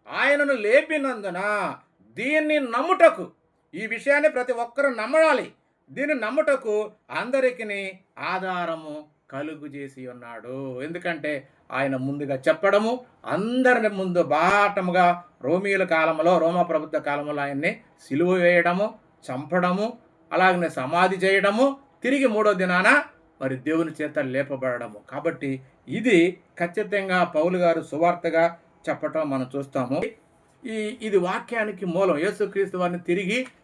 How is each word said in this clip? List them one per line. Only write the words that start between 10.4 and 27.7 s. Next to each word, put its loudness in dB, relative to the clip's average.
ఎందుకంటే -6
ఆయన -2
ముందుగా -4
చెప్పడము, 0
అందరిని 2
ముందు 0
బాటముగా 4
రోమీయుల 0
కాలంలో, 2
రోమా 2
ప్రభుత్వ -2
కాలంలో -4
ఆయన్ని -4
సిలువ 0
వేయడము, 2
చంపడము, -2
అలాగనే 2
సమాధి 0
చేయడము, 2
తిరిగి 2
మూడో 2
దినాన 4
మరి -4
దేవుని -2
చేత -4
లేపబడము. -4
కాబట్టి -6
ఇది 4
ఖచ్చితంగా 0
పౌలు 0
గారు 2